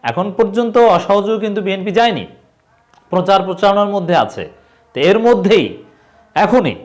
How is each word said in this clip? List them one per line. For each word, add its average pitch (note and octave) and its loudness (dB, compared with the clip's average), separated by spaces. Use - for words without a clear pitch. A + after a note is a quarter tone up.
এখন F3 -4
পর্যন্ত A3+ -2
অসহযোগ G3+ -2
কিন্তু G#3 -6
বিএনপি F#3+ -6
যায়নি G3 -2
প্রচার F#3 2
প্রচারণার G3+ 0
মধ্যে F3 -2
আছে। G2+ -8
তো - -4
এর G#3 4
মধ্যেই G3+ 2
এখনই F#3+ 0